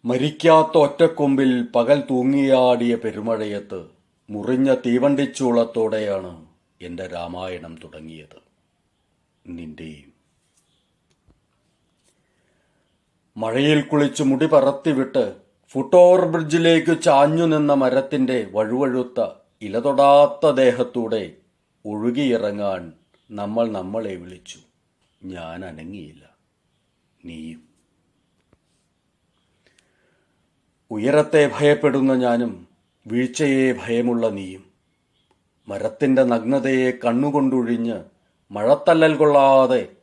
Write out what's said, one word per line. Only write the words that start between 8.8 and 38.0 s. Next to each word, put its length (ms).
നിൻ്റെയും. 680
മഴയിൽ 460
കുളിച്ച് 400
മുടി 260
പറത്തിവിട്ട് 760
ഫുട് 240
ഓവർ 220
ബ്രിഡ്ജിലേക്ക് 680
ചാഞ്ഞു 440
നിന്ന 280
മരത്തിൻ്റെ 640
വഴുവഴുത്ത 680
ഇലതൊടാത്ത 920
ദേഹത്തൂടെ 680
ഒഴുകിയിറങ്ങാൻ 1000
നമ്മൾ 340
നമ്മളെ 400
വിളിച്ചു. 440
ഞാൻ 420
അനങ്ങിയില്ല, 600
നീയും. 420
ഉയരത്തെ 520
ഭയപ്പെടുന്ന 600
ഞാനും 280
വീഴ്ചയെ 640
ഭയമുള്ള 580
നീയും 340
മരത്തിൻ്റെ 560
നഗ്നതയെ 640
കണ്ണുകൊണ്ടൊഴിഞ്ഞ് 960